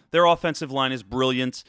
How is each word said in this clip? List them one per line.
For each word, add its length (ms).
their 140
offensive 460
line 200
is 120
brilliant. 640